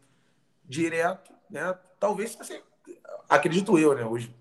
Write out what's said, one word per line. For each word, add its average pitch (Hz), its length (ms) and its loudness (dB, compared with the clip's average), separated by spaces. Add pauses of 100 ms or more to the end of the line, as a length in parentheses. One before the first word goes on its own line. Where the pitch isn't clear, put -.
(640)
direto, 165 640 -4 (180)
né? 175 280 -6 (220)
Talvez 202 360 -4
você, - 260 -16 (680)
acredito 170 480 4
eu, 151 180 6
né? 120 100 -4
Hoje, 117 360 -6